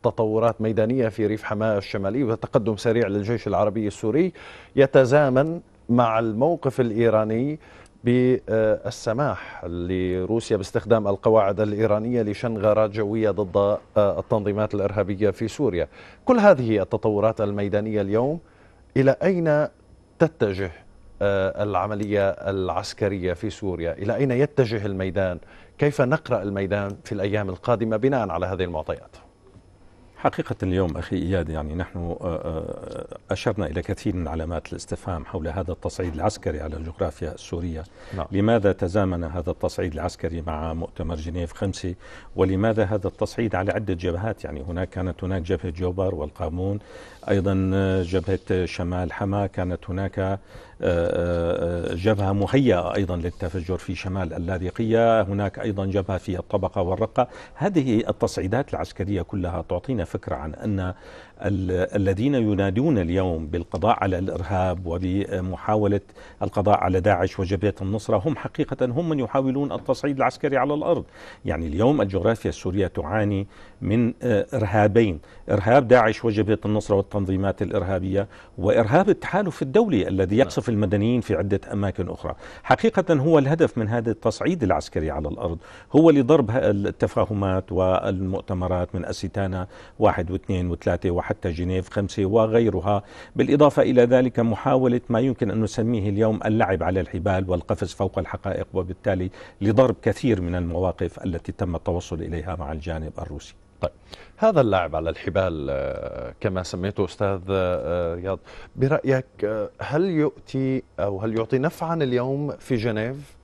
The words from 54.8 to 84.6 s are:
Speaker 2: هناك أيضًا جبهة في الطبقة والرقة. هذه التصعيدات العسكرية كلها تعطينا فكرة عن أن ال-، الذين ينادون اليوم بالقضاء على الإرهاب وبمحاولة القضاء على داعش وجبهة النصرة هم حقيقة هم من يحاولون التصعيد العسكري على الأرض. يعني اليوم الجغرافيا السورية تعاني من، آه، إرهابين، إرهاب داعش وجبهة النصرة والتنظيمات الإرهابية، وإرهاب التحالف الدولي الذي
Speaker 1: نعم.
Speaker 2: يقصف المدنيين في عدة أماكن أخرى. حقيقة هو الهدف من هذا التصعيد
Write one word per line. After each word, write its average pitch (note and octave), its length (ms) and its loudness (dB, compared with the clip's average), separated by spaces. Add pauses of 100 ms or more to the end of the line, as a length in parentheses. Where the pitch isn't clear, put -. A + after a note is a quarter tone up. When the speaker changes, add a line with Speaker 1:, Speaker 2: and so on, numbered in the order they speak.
Speaker 2:
هناك G2+ 360 -2
أيضًا G2 280 -4
جبهة F#2+ 320 -2
في F#2 200 -6
الطبقة F#2+ 440 -2
والرقة. G#2 460 0 (260)
هذه C3+ 540 0
التصعيدات G2+ 640 -2
العسكرية F2+ 480 -4
كلها F2 460 -4
تعطينا F#2 400 -2
فكرة - 260 -6
عن D2+ 200 -8
أن G2+ 260 -4 (600)
ال-، F#2 540 0
الذين G#2 380 2
ينادون G#2+ 640 2
اليوم E2+ 480 0
بالقضاء F2 540 0
على F#2 180 0
الإرهاب F#2 680 -2
وبمحاولة F#2+ 1120 0 (420)
القضاء G2+ 360 2
على F2+ 220 2
داعش F#2+ 400 2
وجبهة F#2+ 420 0
النصرة G#2+ 340 -2
هم C3+ 200 0
حقيقة - 500 -4
هم D3+ 220 -2
من D3+ 120 0
يحاولون C3+ 520 0
التصعيد C#3 440 -2
العسكري C3 400 0
على C#3 180 2
الأرض. D3+ 300 0 (400)
يعني E2 220 -2
اليوم A2+ 340 4
الجغرافيا G2 500 0
السورية F#2 360 -2
تعاني G2 600 -2 (360)
من، A2 400 2
آه، A2+ 320 2
إرهابين، G#2 640 4 (300)
إرهاب A2 380 4
داعش A2+ 360 6
وجبهة G#2+ 400 2
النصرة G#2 320 0
والتنظيمات G2 640 0
الإرهابية، F#2+ 640 -2 (300)
وإرهاب A#2 500 4
التحالف F#3 540 -2
الدولي C#3 460 2
الذي F#2+ 280 0
Speaker 1:
نعم. C3 100 6
Speaker 2:
يقصف C3 220 -4
المدنيين G#2 520 2
في G2+ 140 -2
عدة G2 260 0 (120)
أماكن G2 360 -2
أخرى. E2 260 -8 (280)
حقيقة F3 520 2
هو D3+ 240 6
الهدف C#3+ 400 2
من G#2+ 100 0
هذا A2+ 220 0
التصعيد C3 520 0